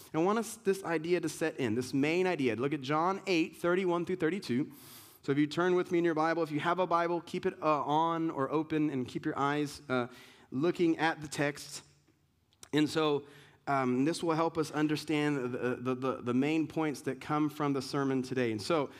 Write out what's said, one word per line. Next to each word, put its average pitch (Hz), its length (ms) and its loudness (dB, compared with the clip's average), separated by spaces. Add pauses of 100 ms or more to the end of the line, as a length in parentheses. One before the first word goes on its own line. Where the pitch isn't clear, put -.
(120)
And 156 80 0
I 170 40 4
want 208 140 2
us, 220 240 -6
this 190 220 0
idea 170 360 0
to 165 80 -2
set 160 300 -2
in, 113 160 0
this 127 200 -2
main 165 320 2
idea. 143 300 2
Look 143 180 -2
at 143 80 -6
John 165 440 0
eight 180 300 0
thirty-one 175 480 2
through 180 120 -2
thirty-two. 160 540 0 (520)
So 143 100 -2
if 139 60 2
you 147 80 4
turn 175 280 2
with 180 160 0
me 175 80 2
in 170 60 4
your 165 100 2
Bible, 160 280 2
if 151 80 -2
you 147 100 -2
have 175 200 0
a 180 60 2
Bible, 170 360 2
keep - 240 -6
it, 185 160 0
uh, 151 200 2
on 165 480 2
or 135 220 -2
open 156 380 0
and 127 180 -4
keep 160 160 -8
your 156 140 -2
eyes, 143 500 0
uh, 123 200 0 (420)
looking 165 480 2
at 156 240 0
the 156 60 -10
text. - 540 -4 (920)
And 151 140 4
so, 147 360 0 (420)
um, 135 380 2
this 170 180 0
will 165 120 2
help 165 240 0
us 151 120 -2
understand 147 840 0
the, 123 280 -2
the, 127 140 -2
the, 127 280 -4
the 120 120 -2
main 147 320 2
points 151 360 -2
that 131 200 -6
come 151 260 0
from 147 240 -2
the 135 100 0
sermon 135 400 0
today. 123 300 0
And 107 80 -4
so, 147 400 0